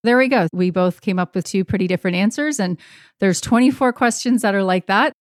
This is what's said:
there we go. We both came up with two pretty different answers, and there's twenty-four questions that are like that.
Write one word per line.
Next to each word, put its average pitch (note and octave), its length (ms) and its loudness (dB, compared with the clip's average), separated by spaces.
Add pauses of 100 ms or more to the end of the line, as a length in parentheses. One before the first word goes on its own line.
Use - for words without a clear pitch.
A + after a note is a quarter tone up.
there A#3+ 160 2
we C4 80 2
go. B3 260 2
We F3+ 160 0
both F3+ 320 0
came F#3 160 -2
up F3+ 160 -4
with F#3 120 -4
two F#3+ 200 -2
pretty F#3+ 220 -2
different F3+ 300 -2
answers, C#4+ 420 -2
and F3+ 180 -4 (420)
there's F#3+ 220 0
twenty-four B3+ 520 2
questions A#3+ 500 0
that G3+ 100 0
are G3 100 0
like F#3 220 0
that. A3+ 360 0